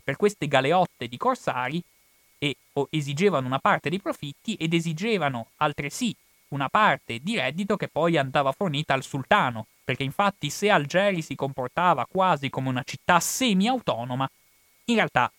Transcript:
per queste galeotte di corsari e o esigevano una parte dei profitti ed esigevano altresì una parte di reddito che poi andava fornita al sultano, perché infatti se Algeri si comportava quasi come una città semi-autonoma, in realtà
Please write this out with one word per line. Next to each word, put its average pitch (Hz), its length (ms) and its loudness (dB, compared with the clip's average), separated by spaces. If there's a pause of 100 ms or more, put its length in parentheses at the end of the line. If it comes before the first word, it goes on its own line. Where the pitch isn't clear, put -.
per 135 140 -4
queste 202 320 0
galeotte 139 580 2
di 120 120 -12
corsari 147 640 -2 (560)
e 143 180 -2 (160)
o 139 180 -2
esigevano 147 560 0
una 135 120 -2
parte 185 320 0
dei 190 100 -4
profitti 196 540 -8
ed 165 180 -2
esigevano 165 840 -2
altresì 151 600 -2 (320)
una 151 220 -4
parte 170 500 2
di 208 160 -4
reddito 156 400 -2
che 139 120 -6
poi 165 280 2
andava 135 360 2
fornita 156 420 -2
al 131 80 0
sultano, 135 640 0 (180)
perché 131 180 -4
infatti 151 460 -2
se 202 220 -2
Algeri 180 500 2
si 143 140 -8
comportava 135 720 0
quasi 170 420 0
come 131 200 -4
una 127 160 -2
città - 340 2
semi-autonoma, 165 1120 0 (560)
in 233 80 2
realtà 160 440 2